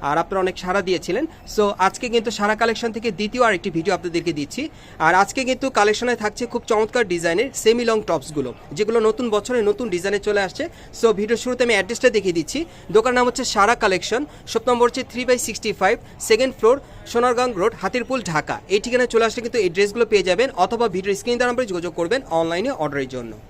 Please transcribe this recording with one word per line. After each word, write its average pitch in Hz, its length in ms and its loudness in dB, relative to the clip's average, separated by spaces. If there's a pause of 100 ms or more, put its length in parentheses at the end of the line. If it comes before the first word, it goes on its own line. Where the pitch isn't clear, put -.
(100)
আর 147 120 0
আপনারা 190 220 -2
অনেক 185 200 -2
সাড়া 185 240 0
দিয়েছিলেন। 185 360 -2 (320)
So 208 80 2 (240)
আজকে 190 260 -4
কিন্তু 233 160 0 (100)
সারা 208 220 2
কালেকশন 226 340 0
থেকে 233 140 -4 (100)
দ্বিতীয় 214 280 0
আরেকটি 202 300 0
ভিডিও 165 200 0
আপনাদেরকে 170 420 -4
দিচ্ছি। 143 220 -6 (440)
আর 165 160 6
আজকে 262 280 0
কিন্তু 262 180 0 (100)
কালেকশনে 214 460 2
থাকছে 208 200 -4 (100)
খুব 233 160 -4
চমৎকার 220 340 2 (100)
ডিজাইনের 175 360 0 (120)
সেমি 240 280 4
লং 220 80 2 (120)
টপসগুলো, 147 400 -2 (280)
যেগুলো 214 300 2
নতুন 220 180 0 (100)
বছরে 240 240 0 (100)
নতুন 208 160 0 (100)
ডিজাইনে 196 320 -2
চলে 202 200 2
আসছে। 220 160 -6 (360)
So 233 80 4 (120)
ভিডিওর 220 240 0
শুরুতে 254 240 -2
আমি 233 80 4
অ্যাড্রেসটা 208 400 2
দেখিয়ে 190 240 2
দিচ্ছি। 160 200 -4 (360)
দোকানের 247 220 4
নাম 247 120 4
হচ্ছে 247 140 -4 (100)
সারা 214 300 4
কালেকশন, 208 380 0 (300)
শপ 220 180 -2
নম্বর 240 200 4
হচ্ছে 254 220 -6
থ্রি 240 180 -6
by 247 160 6
সিক্সটি 220 340 -6
ফাইভ, 196 160 4 (340)
সেকেন্ড 247 300 4
ফ্লোর, 233 180 6 (340)
সোনারগাঁও 240 260 2 (240)
রোড, 226 200 2
হাতিরপুল, 247 380 -2 (120)
ঢাকা। 147 240 -2 (180)
এই 202 100 4
ঠিকানায় 247 300 0
চলে 226 140 4
আসলে 220 180 -4
কিন্তু 240 200 -2
এই 180 100 2
ড্রেসগুলো 202 360 0
পেয়ে 196 180 2
যাবেন, 196 180 2 (160)
অথবা 233 220 0 (100)
ভিডিওর 196 240 -2
স্ক্রিন 240 220 -2
নাম্বারে 247 300 -2
যোগাযোগ 170 280 -6
করবেন 175 200 0 (200)
অনলাইনে 170 320 -2 (120)
অর্ডারের 139 320 -4
জন্য। 117 160 -10 (180)